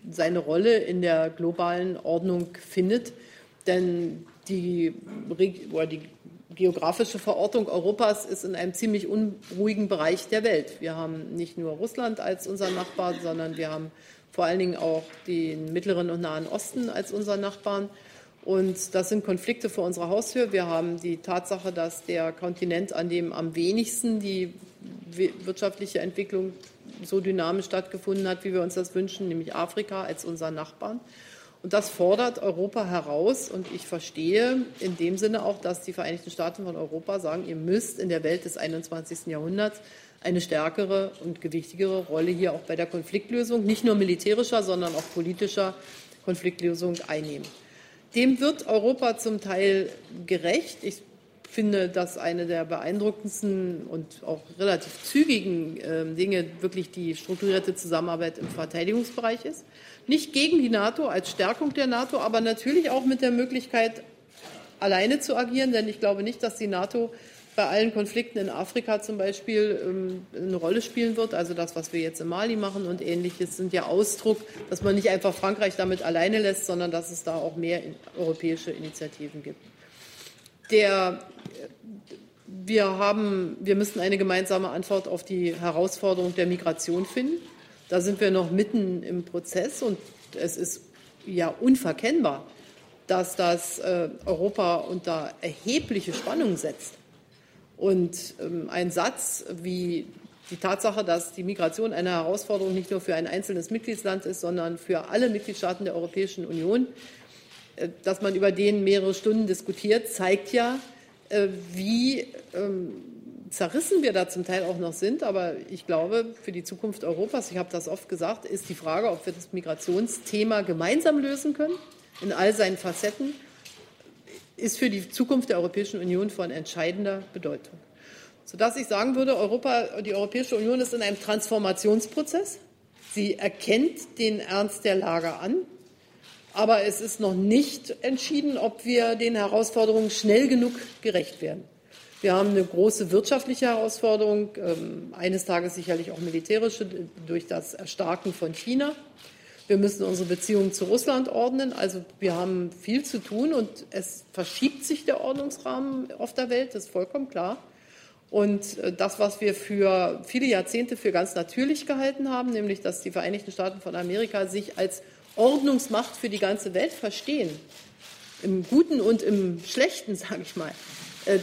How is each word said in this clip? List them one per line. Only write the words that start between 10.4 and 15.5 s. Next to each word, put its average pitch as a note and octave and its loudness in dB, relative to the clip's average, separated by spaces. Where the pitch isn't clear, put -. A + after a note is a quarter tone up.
Welt. E3+ 2
Wir D#3+ -6
haben D#3+ -8
nicht E3+ -6
nur D#3+ -4
Russland A3 -4
als F#3+ -4
unser F#3+ -2
Nachbar, F3+ -2
sondern D#3+ -4
wir D#3+ -4
haben D#3 -8
vor F3 0
allen F3 2
Dingen F3+ 0
auch D#3+ 0
den D#3+ -4